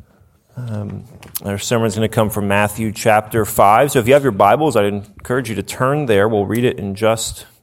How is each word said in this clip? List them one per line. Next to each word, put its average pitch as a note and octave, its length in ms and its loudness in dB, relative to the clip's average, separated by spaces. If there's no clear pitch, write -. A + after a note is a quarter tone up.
Um, G#2 460 -10
our G2+ 140 -4
sermon's A2+ 380 -2
gonna A2 160 -2
come A2 180 0
from G2+ 200 -4
Matthew G#2 440 0
chapter A2 540 2
five. A#2 460 4
So C#3 60 2
if A2 80 2
you B2 60 4
have C#3 120 6
your B2+ 80 2
Bibles, A2+ 440 2
I'd G#2 80 4
encourage G#2 640 -6
you A2 60 -8
to G2+ 80 -4
turn C#3 420 -4
there. G#2+ 240 4
We'll G#2 160 0
read A2 200 -2
it - 140 0
in G2 160 -8
just A2 520 -2